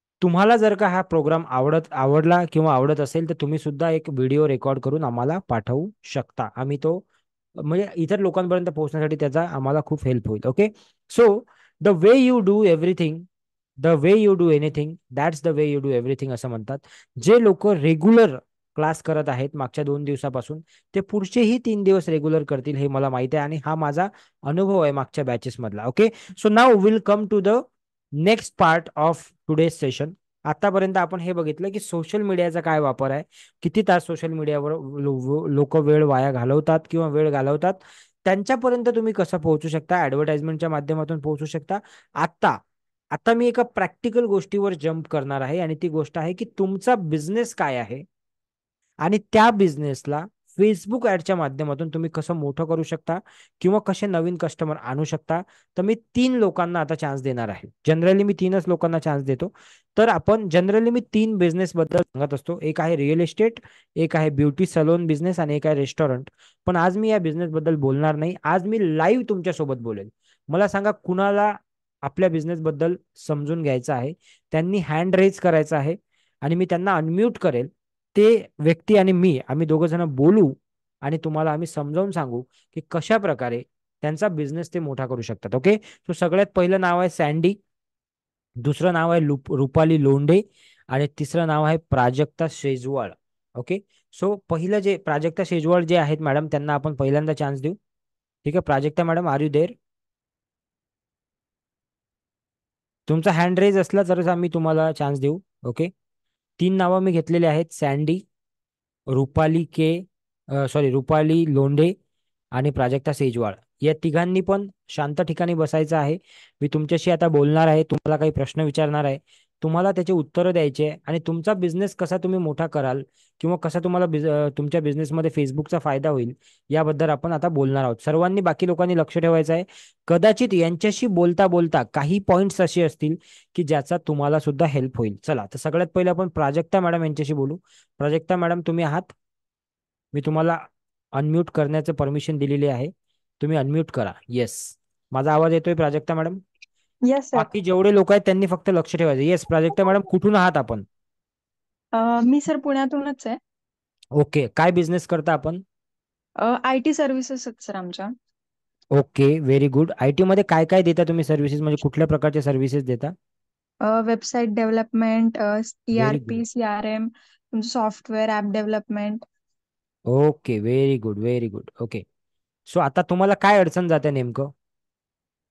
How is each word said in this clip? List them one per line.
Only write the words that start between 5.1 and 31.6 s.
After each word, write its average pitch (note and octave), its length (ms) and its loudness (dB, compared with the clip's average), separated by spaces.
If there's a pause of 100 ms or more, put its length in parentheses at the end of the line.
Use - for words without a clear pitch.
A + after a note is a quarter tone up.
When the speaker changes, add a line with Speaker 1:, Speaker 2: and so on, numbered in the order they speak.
Speaker 1:
पाठवू C3 420 -4 (120)
शकता. - 540 -8
आम्ही C3+ 200 -4
तो, D#3+ 300 -4 (580)
म्हणजे F#3 320 -2
इतर F3 220 -2
लोकांपर्यंत F3+ 480 0
पोहोचण्यासाठी D#3 500 -4
त्याचा D3+ 320 -2
आम्हाला C#3 380 -2
खूप - 180 -6
हेल्प B2 240 -2
होईल, A2 200 -4
ओके. G3+ 200 2 (480)
So A#3 100 8 (580)
the G3 120 4
way G3 180 6
you B3+ 260 6
do G3 240 2
everything, E3 500 2 (680)
the E3 120 6
way D#3+ 180 6
you G#3+ 180 6
do F3 140 4
anything, D3+ 420 2 (260)
that's D3+ 300 -2
the E3 80 2
way D3 220 0
you C#3 100 -2
do C#3 60 0
everything C3 420 -2
असं B2 160 -8
म्हणतात. A#2 300 -8 (440)
जे A3+ 200 6
लोक G3+ 240 4
रेग्युलर E3 680 4 (380)
क्लास D#3 280 -2
करत D3+ 260 -2
आहेत C3+ 260 -4
मागच्या C#3+ 300 -6
दोन C#3+ 200 -4
दिवसापासून, C#3+ 560 -6 (340)
ते G3 60 0
पुढचेही G#3 580 0
तीन A3 240 -4
दिवस F#3+ 260 2
रेग्युलर D#3 360 0
करतील C#3+ 320 -4
हे C#3 120 -2
मला C3+ 220 -2
माहिती B2+ 260 -2
आहे D3 80 0
आणि D3+ 220 -6
हा D#3 80 -2
माझा D#3 340 -2 (340)
अनुभव F#3 380 0
आहे D3 120 2
मागच्या C#3 320 -6
बॅचेस B2 360 -6
मधला, G#2 260 -8
ओके. G#3 220 2 (300)
So G#3+ 120 0
now A#3 200 6
we'll G#3+ 300 4 (100)
come G#3 120 2
to G#3 180 0
the G#3 200 2 (540)
next G3 480 0
part E3 220 4 (140)
of D#3+ 160 2 (360)
today's D#3 340 0
session. C#3+ 260 -4 (340)
आतापर्यंत F#3+ 520 0
आपण F3 240 -2
हे F3 120 -4
बघितलं E3+ 380 -4